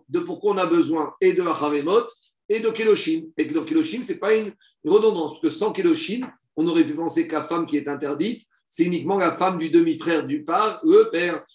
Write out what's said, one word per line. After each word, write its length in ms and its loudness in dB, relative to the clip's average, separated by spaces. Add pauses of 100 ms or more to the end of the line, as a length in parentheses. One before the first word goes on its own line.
de 140 -2
pourquoi 320 -2
on 40 0
a 80 0
besoin 540 0
et 140 4
de 80 0
Haremot 640 0 (420)
et 140 -2
de 80 0
Kedoshim. 540 0 (120)
Et 140 -2
que 40 -6
dans 120 -2
Kedoshim, 380 0
c'est 160 -8
pas 160 2
une 180 -4 (320)
redondance, 480 2
parce 80 -12
que 80 0
sans 240 -2
Kedoshim, 580 0 (240)
on 120 0
aurait 180 4
pu 100 -4
penser 320 -2
que 60 -6
la 100 -2
femme 220 -4
qui 100 -2
est 140 -4
interdite, 540 -4 (240)
c'est 180 -2
uniquement 320 -2
la 160 2
femme 240 0
du 120 -4
demi-frère 560 2
du 200 -6
par, 400 0
le 260 6
père. 320 -2 (120)